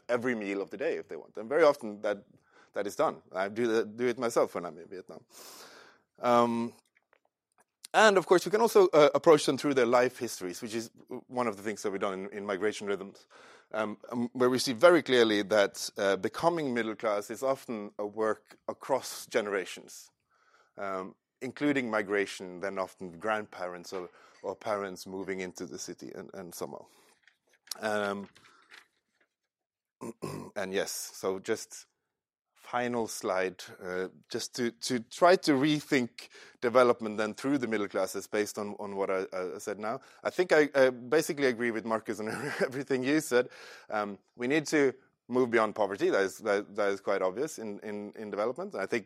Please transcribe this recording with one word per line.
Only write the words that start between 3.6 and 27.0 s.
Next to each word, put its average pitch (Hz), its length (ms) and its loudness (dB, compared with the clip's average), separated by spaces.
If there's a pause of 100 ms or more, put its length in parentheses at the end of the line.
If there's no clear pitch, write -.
that, 110 300 0
do 123 100 -2
it 120 120 -2
myself 123 360 0
when 87 100 -4
I'm 82 120 -10
in 87 100 -18
Vietnam. 92 340 -16 (1000)
Um, 120 520 4 (1200)
and 202 240 8
of 185 80 2
course, 180 200 6
we 175 60 -2
can 208 80 2
also, 214 280 8
uh, 151 280 8
approach 151 300 6
them 139 120 2
through 143 160 -2
their 131 120 4
life 123 320 2
histories, 92 440 -8
which 110 140 -10
is 117 160 -6 (360)
one 123 200 -2
of 107 80 -2
the 98 80 -16
things 104 180 -6
that 107 100 -2
we've 95 100 -4
done 98 300 -4
in, 101 80 -10
in 101 60 -10
Migration 104 420 -2
Rhythms, 98 380 -6 (480)
um, 107 240 -4 (140)
um, 120 220 -4
where 123 160 4
we 127 100 2
see 131 140 -2
very 165 280 8
clearly 117 420 4
that, 98 540 2
uh, 98 200 2
becoming 151 560 -2
middle 113 220 -2
class 104 340 -2
is 113 120 -10
often 127 560 -4
a 104 80 -6
work 107 520 -4 (100)
across - 600 -6
generations, - 840 -4 (680)
um, 95 380 -6 (260)
including 135 480 -2
migration, 101 720 -2
then 98 180 -6
often 92 400 -8
grandparents 92 760 -6
or, 90 160 -8 (340)
or 98 120 -6
parents 101 520 -6
moving 95 320 -6
into 92 260 -8
the 65 140 -14
city - 340 -12
and, - 200 -14
and 87 200 -14
so - 340 -12 (920)